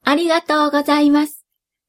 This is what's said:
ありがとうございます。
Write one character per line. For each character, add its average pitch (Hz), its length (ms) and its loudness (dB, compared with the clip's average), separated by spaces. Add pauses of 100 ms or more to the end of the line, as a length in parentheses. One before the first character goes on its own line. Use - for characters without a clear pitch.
あ 269 120 0
り 339 140 -2
が 330 140 0
と 302 260 -2
う - 20 -4
ご 294 120 -2
ざ 294 180 0
い 294 100 2
ま 294 160 0
す。 - 200 -18 (420)